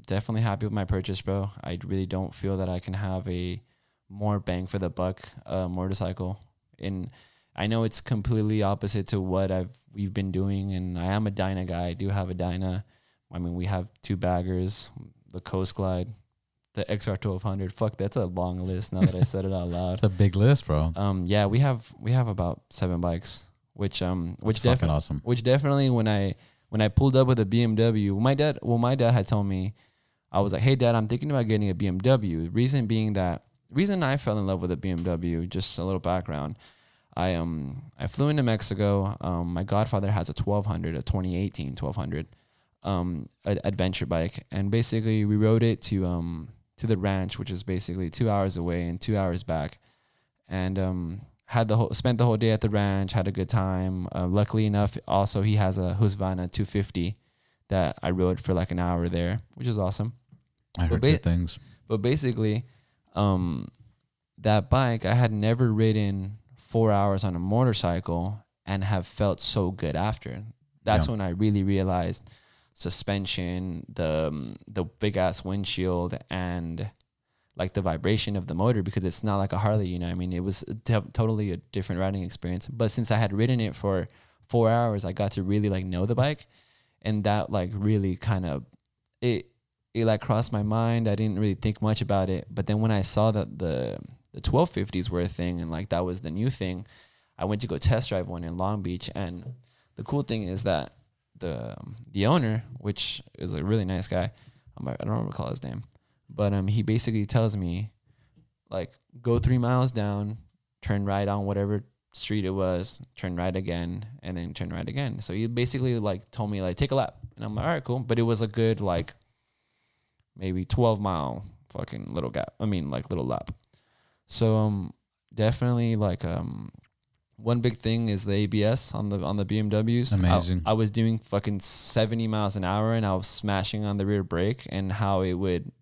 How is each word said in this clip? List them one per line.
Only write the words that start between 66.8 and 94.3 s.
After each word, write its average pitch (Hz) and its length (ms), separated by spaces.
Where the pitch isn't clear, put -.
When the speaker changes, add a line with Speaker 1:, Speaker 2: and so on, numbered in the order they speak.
Speaker 1:
hours 98 320
on 90 140
a - 20
motorcycle 92 1040
and 98 180
have 95 240
felt 101 320
so 92 340
good 82 220
after. 92 500
That's 104 200
Speaker 2:
Yeah. 95 60
Speaker 1:
when 107 100
I 92 100
really 101 340
realized 92 640
suspension, 92 1000
the, 78 360
um, 67 280
the 95 160
big 101 320
ass 92 280
windshield, 92 720
and, 87 600
like, 90 180
the 98 80
vibration 95 540
of 92 100
the 80 80
motor, 107 280
because 92 220
it's - 180
not 104 160
like 95 140
a 95 60
Harley, 104 280
you 90 120
know 87 80
what 87 60
I 90 40
mean? 90 160
It 87 80
was 95 240
to-, 110 280
totally 107 400
a 90 60
different 95 420
riding 95 220
experience. 90 460
But 113 220
since 117 200
I 104 60
had 107 160
ridden 117 280
it 107 160
for 95 320
four 113 220
hours, 113 340
I 90 80
got 98 200
to 98 100
really, 104 260
like, 95 160
know 92 220
the 113 80
bike, 139 320
and 104 220
that, 104 260
like, 92 240
really 98 420
kind 95 300
of, 71 180
it, 120 260
it, 113 120
like, 107 160
crossed 113 300
my 104 100
mind. 113 460
I 101 60
didn't 107 240
really 104 160
think - 280
much 107 180
about 95 300
it, 92 200
but - 160
then 104 140
when 113 100
I 101 120
saw 107 300
that 92 260
the, 64 400